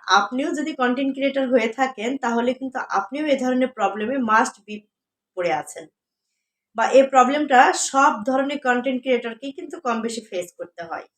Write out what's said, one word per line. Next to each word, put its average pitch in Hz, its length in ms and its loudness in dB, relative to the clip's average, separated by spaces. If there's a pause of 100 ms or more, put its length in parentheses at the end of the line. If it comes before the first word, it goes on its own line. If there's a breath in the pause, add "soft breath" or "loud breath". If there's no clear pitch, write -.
আপনিও 247 460 0
যদি 302 200 -6
কনটেন্ট 262 400 -2
ক্রিয়েটর 269 340 -2
হয়ে 240 200 2
থাকেন 240 500 -4
তাহলে 240 360 -2
কিন্তু 254 260 -8
আপনিও 262 460 -4
এ 285 120 2
ধরনের 254 300 0
প্রবলেমে 214 500 -4
must 233 380 2 (120)
be 208 120 -12 (580)
পড়ে 175 160 0
আছেন, 151 320 -8 (880)
বা 220 120 0
এই 262 160 8
প্রবলেমটা 277 680 6
সব 269 520 0
ধরনের 269 340 -2
কনটেন্ট 247 420 -2
ক্রিয়েটরকেই 247 500 -4
কিন্তু - 280 -14
কম 226 220 -4
বেশি 226 200 -6
ফেস 175 360 -8
করতে 170 260 -14
হয়। 160 220 -12 (120)